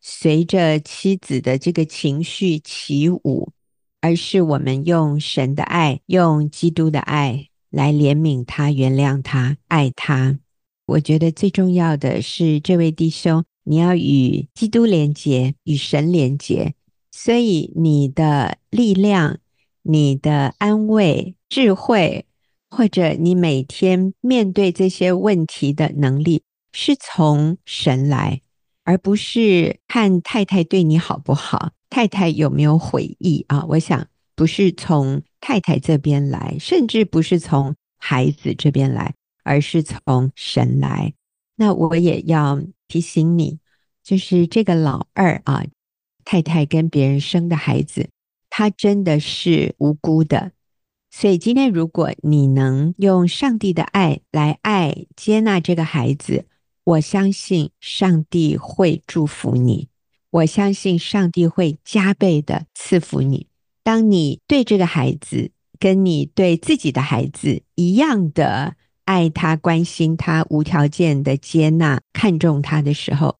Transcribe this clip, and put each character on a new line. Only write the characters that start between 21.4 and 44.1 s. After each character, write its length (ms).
智 240
慧， 540
或 200
者 260
你 200
每 280
天 580
面 320
对 200
这 160
些 240
问 340
题 260
的 240
能 260
力， 200
是 240
从 680
神 440
来， 320
而 140
不 160
是 720
看 340
太 240
太 200
对 180
你 160
好 200
不 140
好， 400
太 200
太 220
有 200
没 120
有 160
悔 420
意 280
啊？ 200
我 100
想 300
不 120
是 260
从 500
太 200
太 180
这 180
边 320
来， 300
甚 300
至 160
不 180
是 160
从 360
孩 320
子 240
这 160
边 220
来， 220
而 160
是 220
从 520
神 460
来。 320
那 180
我 200
也 280
要 400
提 140
醒 340
你， 220
就 140